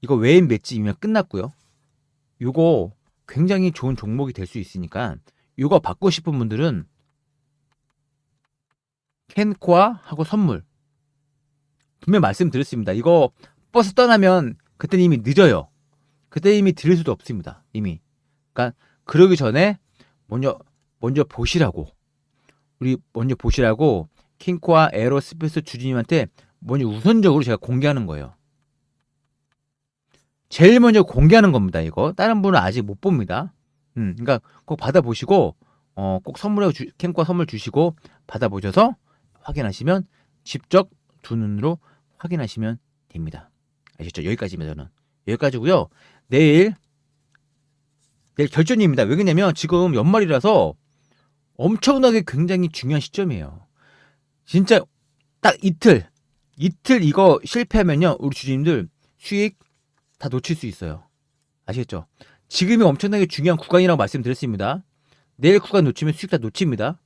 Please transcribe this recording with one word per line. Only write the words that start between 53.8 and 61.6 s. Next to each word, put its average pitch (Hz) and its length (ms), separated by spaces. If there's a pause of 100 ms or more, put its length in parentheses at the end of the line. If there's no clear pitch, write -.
진짜 190 360 (600)
딱 190 220
이틀, 170 440 (500)
이틀 185 460
이거 160 400
실패하면요, 175 760
우리 135 160
주주님들 131 520 (300)
수익 - 400 (600)
다 143 120
놓칠 127 260
수 156 120
있어요. 82 360 (600)